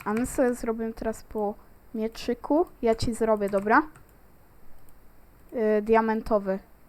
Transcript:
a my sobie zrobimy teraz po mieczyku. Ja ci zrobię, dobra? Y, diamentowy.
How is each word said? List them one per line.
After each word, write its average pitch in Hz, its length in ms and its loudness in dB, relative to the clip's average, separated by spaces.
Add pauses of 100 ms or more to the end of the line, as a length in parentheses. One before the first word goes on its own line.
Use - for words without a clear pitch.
a 202 80 -4
my 233 140 -2
sobie 247 280 0
zrobimy 226 380 -6
teraz 220 300 -6
po 214 320 -4 (400)
mieczyku. 240 720 -2 (160)
Ja 226 120 4
ci 226 200 -2
zrobię, 220 340 0
dobra? 208 340 4 (1700)
Y, 214 300 2
diamentowy. 220 760 2 (300)